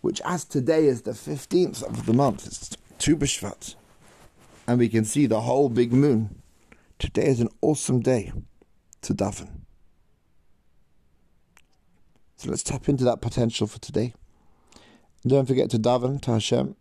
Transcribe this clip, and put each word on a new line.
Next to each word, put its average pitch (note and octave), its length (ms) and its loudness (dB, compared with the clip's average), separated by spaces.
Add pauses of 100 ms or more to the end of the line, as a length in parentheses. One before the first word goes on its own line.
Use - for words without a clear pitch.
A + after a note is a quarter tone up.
Which, - 240 -2
as F3+ 180 -4
today D#3 400 0
is B2+ 180 2
the A2+ 120 -6
fifteenth D3+ 680 -2
of A2+ 220 -6
the A2+ 80 2
month, C3 340 2
it's - 300 -14 (220)
Tu - 180 2
B'Shvat, - 600 -6 (880)
and B2 120 2
we A#2+ 120 4
can A2 160 2
see C#3+ 180 2
the A2 160 2
whole B2+ 300 2
big A#2 200 2
moon. B2 520 2 (560)
Today - 300 0
is B2 120 2
an A#2 80 2 (140)
awesome C3+ 380 0
day A2+ 300 0 (720)
to - 140 -4
daven. - 460 -6 (2750)
So - 140 -10
let's - 120 -6
tap - 280 -4
into C3 140 2
that A#2 180 0
potential A#2 440 0
for - 140 -12
today. A2+ 320 -4 (1080)
And B2 80 0
don't C3+ 160 6
forget C3 240 2
to A#2 80 2
daven B2 420 2
to A#2+ 120 -2
Hashem B2+ 480 0